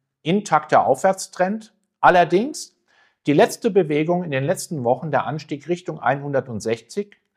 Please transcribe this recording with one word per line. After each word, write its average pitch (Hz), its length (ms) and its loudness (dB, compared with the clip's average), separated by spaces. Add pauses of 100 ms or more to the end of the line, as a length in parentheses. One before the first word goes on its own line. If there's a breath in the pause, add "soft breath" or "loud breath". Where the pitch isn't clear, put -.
(240)
intakter 151 640 2
Aufwärtstrend. 190 840 -2 (280)
Allerdings, 175 760 2 (520)
die 143 60 2
letzte 220 360 2
Bewegung 175 540 0
in 160 80 -8
den 135 140 -2
letzten 165 380 -6
Wochen, 127 280 -2
der 117 160 0
Anstieg 151 420 -10
Richtung 175 300 -6
einhundertsechzig, 139 1160 -6 (180)